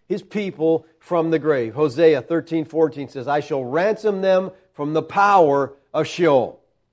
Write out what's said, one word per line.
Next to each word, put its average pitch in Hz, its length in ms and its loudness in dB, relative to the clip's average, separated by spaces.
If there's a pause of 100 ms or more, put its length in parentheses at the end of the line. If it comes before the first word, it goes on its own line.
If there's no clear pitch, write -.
his 185 160 -6
people 160 640 -4 (140)
from 165 300 -2
the 160 100 0
grave. 127 340 -2
Hosea 147 480 2
thirteen 165 420 -4
fourteen 147 440 -2
says, 123 180 -12
"I 143 140 0
shall 135 240 -6
ransom 196 560 -2
them 190 320 0 (220)
from 147 180 -8
the 156 100 0
power 160 720 2 (180)
of 151 140 -2
Sheol. 143 540 0 (320)